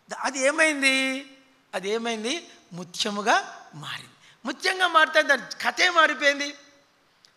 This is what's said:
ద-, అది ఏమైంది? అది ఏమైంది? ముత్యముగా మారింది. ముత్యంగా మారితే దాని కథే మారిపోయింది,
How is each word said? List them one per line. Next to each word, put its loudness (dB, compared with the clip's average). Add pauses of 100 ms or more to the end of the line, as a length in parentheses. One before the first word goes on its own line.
ద-, -10
అది -6
ఏమైంది? 2 (520)
అది -6
ఏమైంది? -6 (220)
ముత్యముగా -2 (100)
మారింది. -14 (360)
ముత్యంగా -2
మారితే 4
దాని 2
కథే 0
మారిపోయింది, 2 (800)